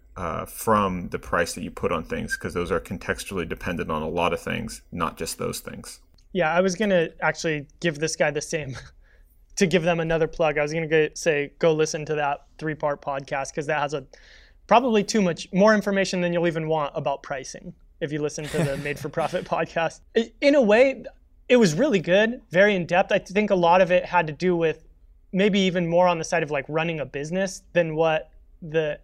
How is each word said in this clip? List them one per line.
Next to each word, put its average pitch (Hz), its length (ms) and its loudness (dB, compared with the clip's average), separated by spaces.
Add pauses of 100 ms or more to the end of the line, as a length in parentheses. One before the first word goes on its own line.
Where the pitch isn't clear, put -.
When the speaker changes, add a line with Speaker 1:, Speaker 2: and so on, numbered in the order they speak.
(160)
Speaker 1:
uh, 82 300 -8
from 95 640 0
the 87 80 -6
price - 360 -2
that 87 80 -10
you 87 80 -8
put - 220 -4
on 82 120 -2
things, - 320 -6
'cause 85 180 -8
those 87 180 -2
are 85 80 0
contextually 92 680 -8
dependent 85 420 -6
on 78 120 -2
a 78 60 -6
lot 87 240 -2
of - 80 -4
things, 82 500 -8
not 85 260 -4
just - 220 -8
those - 220 -8
things. - 400 -16 (320)
Speaker 2:
Yeah, 160 200 0
I 175 80 2
was 185 140 2
gonna 185 360 0 (100)
actually 156 460 -2 (140)
give 156 200 -2
this 151 160 -4
guy 156 140 2
the 147 100 -4
same, 143 360 -8 (380)
<laughs> - 420 -20
to 196 100 4
give 160 160 2
them 170 180 0
another 160 260 0
plug. 151 320 0
I 147 40 2
was 147 100 -2
gonna 160 160 -2
go 156 260 4
say, 147 440 -2
go 165 140 4
listen 156 340 0
to 156 100 -2
that 143 300 -4 (120)
three-part 151 440 -4
podcast, 139 520 -6
'cause 151 120 -6
that 151 140 -2
has 143 140 -2
a, 135 100 -6 (600)
probably 220 380 4
too 220 180 0
much, 170 300 -2
more 208 220 6
information 196 480 0
than 175 100 0
you'll 170 160 2
even 160 180 -4
want 156 300 -2
about 143 260 -4
pricing 139 500 -12 (280)
if 147 120 -6
you 151 80 -4
listen 151 260 -6
to 151 180 -4
the 139 120 -2
Speaker 3:
<laughs> 147 80 -8
Speaker 2:
Made 147 140 -6
for 156 100 -8
Profit 147 360 -4
podcast. 165 560 -4 (160)
I, 226 240 0
in 285 140 6
a 285 80 6
way, 233 420 4 (440)
it 247 80 8
was 190 180 6
really 226 240 4
good, 208 420 2 (100)
very 202 240 6
in-depth. 180 380 2
I 196 60 4
think 202 320 0
a 202 40 4
lot 175 260 6
of 180 100 4
it 180 160 4
had 175 220 2
to 156 40 -6
do 175 240 0
with 165 280 -2 (480)
maybe 196 280 2
even 180 280 0
more 175 200 4
on 170 100 2
the 160 60 -6
side 165 180 0
of, 147 80 -6
like, 143 180 -4
running 160 320 -2
a 131 40 -4
business 170 580 -6 (100)
than 165 240 0
what 156 340 0 (320)
the 151 420 -2